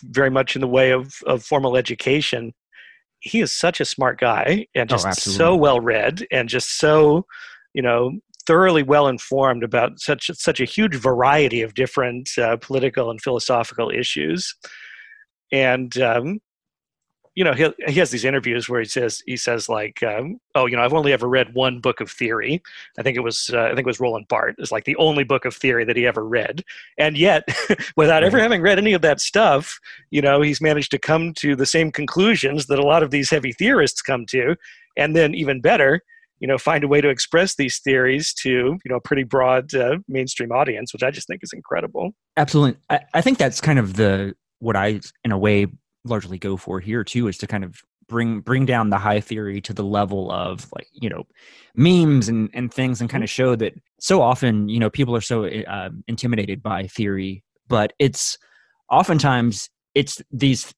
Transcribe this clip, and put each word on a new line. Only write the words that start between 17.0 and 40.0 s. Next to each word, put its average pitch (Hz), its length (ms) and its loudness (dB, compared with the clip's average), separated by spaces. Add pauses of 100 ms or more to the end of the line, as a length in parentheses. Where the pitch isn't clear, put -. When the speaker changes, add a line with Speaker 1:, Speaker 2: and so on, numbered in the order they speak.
Speaker 1:
you 185 100 0
know, 147 80 2
he, 151 160 2 (180)
he 143 120 -2
has 160 120 2
these 120 140 -4
interviews 120 420 -2
where 120 140 -2
he 110 40 -4
says, 120 400 -4
he 123 120 -8
says, 117 320 -4
like, 107 340 -6
um, 120 360 -4 (160)
"Oh, 131 100 2
you 120 100 -2
know, 120 80 0
I've 127 100 0
only 143 200 2
ever 123 160 0
read 123 240 0
one 127 260 0
book 123 220 -2
of 107 100 -10
theory." 117 500 -4 (360)
I 117 60 -6
think 123 120 0
it 123 60 -4
was, - 320 -4
uh, 117 120 2
I - 40 2
think 127 120 -2
it 127 40 -2
was 123 140 -4
Roland 113 280 -2
Barthes. 113 320 -2
It's, - 140 -8
like, 110 100 -4
the 143 140 -4
only 151 260 4
book 131 220 -2
of 123 100 -6
theory 120 300 0
that 113 100 0
he 120 100 2
ever 113 220 -2
read. 120 360 -4 (340)
And 151 200 2
yet, 160 300 4 (220)
<laughs> - 260 -4
without 160 280 6
ever 190 140 4
Speaker 2:
Right. 214 60 6
Speaker 1:
having 220 180 2
read 190 160 4
any 208 160 2
of 170 100 2
that 151 180 4
stuff, 165 580 2 (300)
you 143 120 0
know, 139 200 4
he's 151 180 0
managed 151 320 0
to 139 80 -2
come 160 360 0
to 147 200 -2
the 135 120 0
same 160 240 0
conclusions 151 760 0
that 139 140 0
a 143 60 2
lot 156 180 4
of 135 80 -4
these 143 180 -2
heavy 135 240 -2
theorists 190 480 2
come 120 300 -4
to. 131 240 0 (420)
And 151 180 0
then 160 180 4
even 139 280 -4
better, 156 400 4 (380)
you - 80 -8
know, 135 100 2
find 147 260 0
a 139 60 0
way 143 100 4
to 143 100 4
express 165 460 0
these 131 240 -4
theories 135 540 0
to, - 160 -6
you 127 300 0 (100)
know, 127 80 -2
a 117 40 -8
pretty 139 220 -2
broad, 127 520 0
uh, 131 220 0 (120)